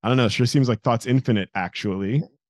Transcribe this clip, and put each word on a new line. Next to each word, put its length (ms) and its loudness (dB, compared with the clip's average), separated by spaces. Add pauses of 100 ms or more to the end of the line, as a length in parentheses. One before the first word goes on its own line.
"I 40 0
don't 80 2
know, 120 4
sure 180 0
seems 220 2
like 140 -2
thought's 220 0
infinite, 520 0
actually. 640 -4 (280)